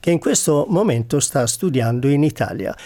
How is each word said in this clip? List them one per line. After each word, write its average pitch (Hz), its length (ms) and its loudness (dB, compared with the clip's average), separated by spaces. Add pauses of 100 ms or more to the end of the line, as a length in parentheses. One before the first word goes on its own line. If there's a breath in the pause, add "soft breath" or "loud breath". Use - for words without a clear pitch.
che - 100 -2
in 170 80 4
questo 151 500 2
momento 147 520 0
sta 127 260 0
studiando 123 640 0
in 143 160 4
Italia. 101 500 -4 (120)